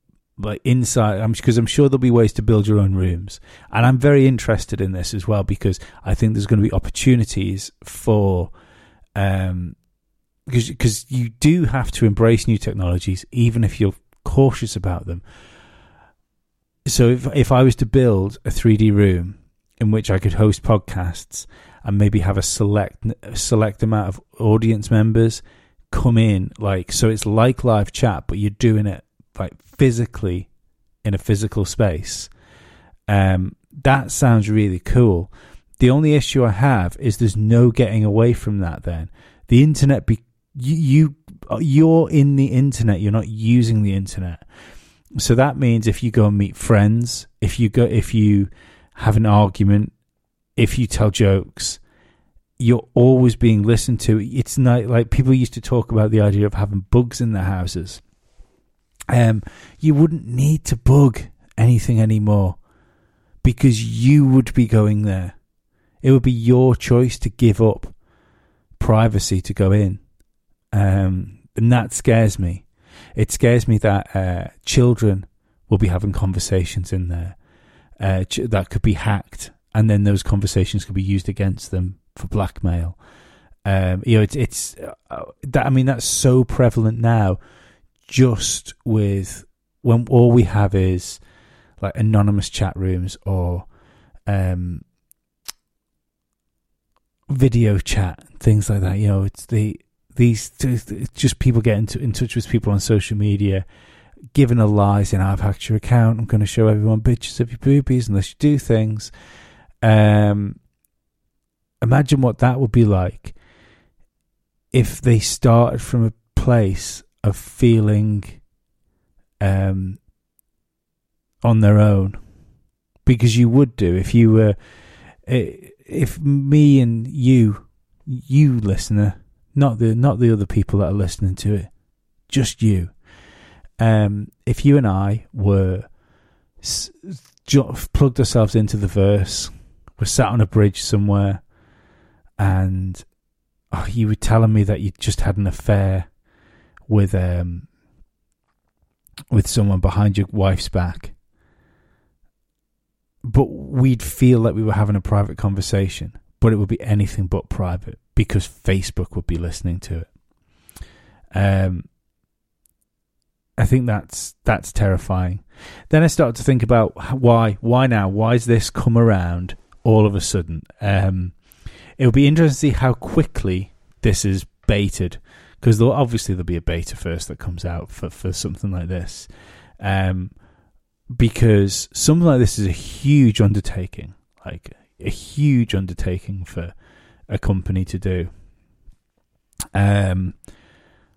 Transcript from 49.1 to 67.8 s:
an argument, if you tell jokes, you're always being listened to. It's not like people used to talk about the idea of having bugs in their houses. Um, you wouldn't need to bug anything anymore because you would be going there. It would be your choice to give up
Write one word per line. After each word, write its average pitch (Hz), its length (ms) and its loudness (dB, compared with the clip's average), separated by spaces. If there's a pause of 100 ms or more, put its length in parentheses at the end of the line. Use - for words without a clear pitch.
an 110 100 2
argument, 104 640 2 (640)
if 117 220 0
you 120 80 0
tell 107 240 0
jokes, - 720 -2 (800)
you're 117 360 2
always 127 400 6
being 110 280 2
listened 110 380 0
to. 110 200 0
It's 123 380 -6
not 123 260 2
like 117 260 0
people 131 240 2
used 127 200 0
to 120 60 -12
talk 120 300 -2
about 107 200 2
the 110 100 2
idea 104 260 2
of 101 80 -4
having 101 360 -4
bugs 120 300 0
in 113 120 -2
their 95 100 -4
houses. 90 580 -6 (1080)
Um, 113 340 2 (380)
you 151 140 4
wouldn't 151 340 0
need 143 380 0
to - 100 -2
bug 135 440 4 (380)
anything 113 420 2
anymore 104 560 0 (840)
because 120 420 2
you 123 400 4
would 131 300 2
be 120 140 2
going 104 340 2
there. 95 320 -4 (680)
It 131 100 4
would 131 100 4
be 127 80 2
your 123 460 4
choice 123 420 0
to - 100 -4
give 113 320 2
up - 320 0 (840)